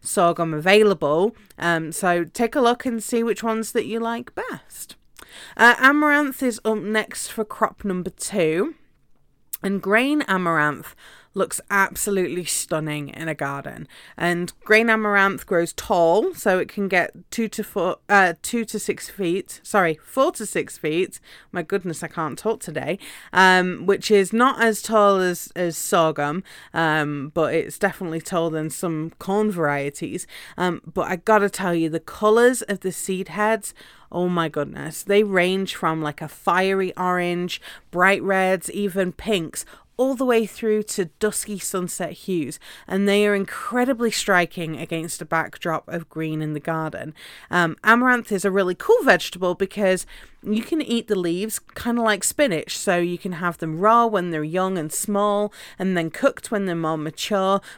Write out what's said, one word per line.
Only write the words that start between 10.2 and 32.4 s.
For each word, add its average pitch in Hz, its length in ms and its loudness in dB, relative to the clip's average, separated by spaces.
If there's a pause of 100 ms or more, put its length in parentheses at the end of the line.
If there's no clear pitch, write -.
amaranth 165 720 0 (400)
looks - 260 -2 (100)
absolutely 190 760 0
stunning 151 640 -4
in - 180 -10
a 160 80 -4
garden. 139 520 -8 (300)
And 175 360 -2 (100)
grain 220 260 6
amaranth 202 560 2
grows 170 280 0
tall, 190 600 4
so 185 260 2
it - 100 -4
can 202 180 -4
get 180 240 2 (200)
two 226 180 -2
to 214 140 -6
four, 180 340 -2 (120)
uh, 190 320 6
two 233 240 -4
to 214 140 -8
six - 300 -6
feet. 185 540 -4
Sorry, 170 400 2
four - 300 0
to 214 120 -10
six - 320 -6
feet. 165 420 -2 (320)
My 175 120 -4
goodness, 175 400 -6
I 165 40 -6
can't 151 300 -6
talk 226 220 -2
today. 151 400 -6 (320)
Um, 180 540 4
which 196 260 0
is 196 200 4
not 240 300 2
as 226 200 2
tall 202 360 4
as, 180 380 -2
as 170 220 -2
sorghum, 160 640 0 (300)
um, 151 600 0
but 151 200 2
it's - 260 -2
definitely 165 420 -4
taller 165 300 0
than 156 180 -2
some 160 500 -6
corn 208 320 0
varieties. 143 760 -4 (300)
Um, 180 280 -2
but 165 220 -4
I 185 100 -4
gotta 202 320 4
tell 190 240 -2
you, 165 160 0
the 160 100 -2
colours 233 640 4